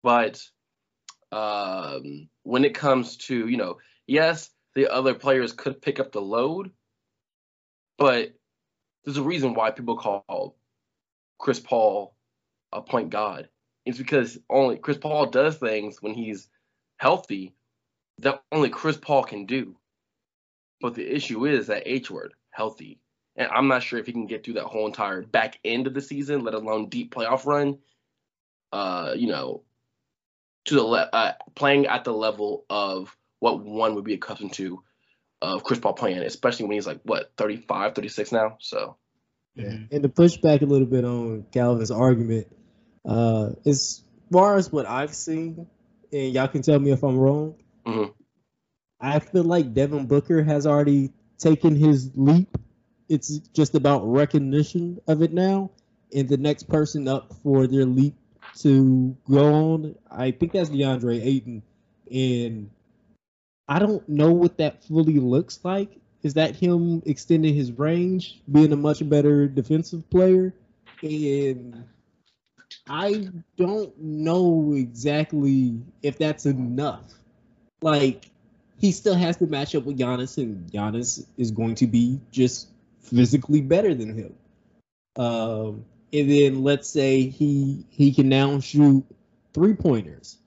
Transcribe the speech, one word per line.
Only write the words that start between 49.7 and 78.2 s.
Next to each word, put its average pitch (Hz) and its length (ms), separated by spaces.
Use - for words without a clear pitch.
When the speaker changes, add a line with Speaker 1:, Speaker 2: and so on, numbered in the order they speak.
Speaker 2:
Devin 139 340
Booker 143 360
has 151 240
already 143 440
taken 156 380
his 143 400
leap. 151 420
It's 151 300
just 151 220
about 139 300
recognition 147 1040
of 156 140
it 160 100
now. 190 400
And 139 140
the 139 100
next 147 260
person 151 440
up - 260
for 135 240
their 135 180
leap 131 300
to 131 560
go 143 240
on, 156 420
I 127 200
think 170 200
that's 170 180
DeAndre 127 540
Ayton. 120 400
And 120 580
I 143 120
don't 208 300
know 151 220
what 175 260
that 151 260
fully 156 360
looks 127 440
like. 196 360
Is 143 100
that 156 220
him 170 500
extending 156 480
his 135 180
range, 175 720
being 151 220
a 143 40
much 147 300
better 147 400
defensive 156 640
player? 185 440
And 139 800
I 202 400
don't 190 420
know 156 760
exactly 135 1080
if 143 160
that's 151 280
enough. 127 580
Like, 143 500